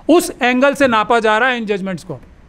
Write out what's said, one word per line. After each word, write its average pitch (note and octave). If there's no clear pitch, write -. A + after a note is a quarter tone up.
उस F4
एंगल B3+
से C#4
नापा A3+
जा G#3+
रहा B3
है B3
इन A3+
जजमेंट्स F#3+
को। C3